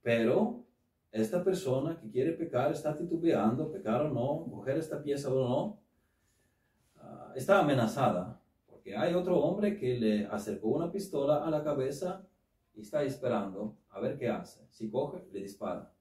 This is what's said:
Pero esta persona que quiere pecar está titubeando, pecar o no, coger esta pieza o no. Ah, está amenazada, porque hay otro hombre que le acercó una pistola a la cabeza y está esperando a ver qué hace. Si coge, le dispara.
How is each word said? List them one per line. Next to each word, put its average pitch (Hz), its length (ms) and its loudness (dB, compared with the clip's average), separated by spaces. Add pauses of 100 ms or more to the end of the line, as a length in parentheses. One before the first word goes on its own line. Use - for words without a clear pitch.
Pero 117 600 2 (460)
esta 214 320 0
persona 160 580 0
que 110 100 -12
quiere 165 220 2
pecar 147 400 0
está 151 240 -2
titubeando, 165 760 2
pecar 117 320 -2
o - 80 0
no, 139 400 -2
coger 135 280 -4
esta 151 240 -6
pieza 139 300 -2
o 131 160 2
no. - 320 -2 (1160)
Ah, - 380 -18
está 190 260 6
amenazada, 123 800 2 (280)
porque - 280 -12
hay 175 180 2
otro 180 260 4
hombre 202 360 2
que 123 220 -2
le 107 280 2
acercó 107 420 -4
una 165 220 0
pistola 151 540 0
a 160 60 0
la 151 120 0
cabeza 147 640 -4 (480)
y - 60 -18
está - 240 -2
esperando 107 760 -4 (120)
a 95 100 -12
ver 123 180 -2
qué 120 100 -2
hace. - 400 -6
Si 110 220 -8
coge, 139 420 -2
le 98 100 -8
dispara. - 580 -8